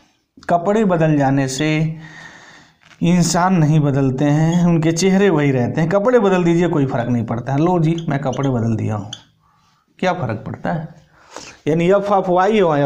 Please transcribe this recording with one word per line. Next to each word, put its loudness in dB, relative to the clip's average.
कपड़े 0
बदल 2
जाने 2
से -2
इंसान 2
नहीं 4
बदलते 0
हैं, 2
उनके 2
चेहरे 2
वही 2
रहते -2
हैं। 0
कपड़े 2
बदल 2
दीजिए, 2
कोई 0
फ़र्क -4
नहीं -2
पड़ता -6
है। 0
लो 2
जी, 0
मैं -2
कपड़े -4
बदल -2
दिया -4
हूँ, -8
क्या -2
फ़र्क -6
पड़ता -8
है? -6
यानी 0
f 0
of 0
y 2
हो, 2